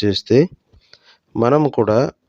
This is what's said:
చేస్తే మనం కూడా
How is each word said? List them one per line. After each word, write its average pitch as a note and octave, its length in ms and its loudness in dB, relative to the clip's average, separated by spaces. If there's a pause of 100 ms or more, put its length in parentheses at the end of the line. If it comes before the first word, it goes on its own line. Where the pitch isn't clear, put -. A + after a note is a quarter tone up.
చేస్తే A2+ 440 0 (880)
మనం C3+ 320 0
కూడా A2+ 420 -2 (180)